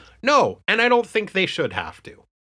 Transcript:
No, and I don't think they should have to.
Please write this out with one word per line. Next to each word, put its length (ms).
No, 460
and 140
I 80
don't 180
think 240
they 140
should 260
have 320
to. 200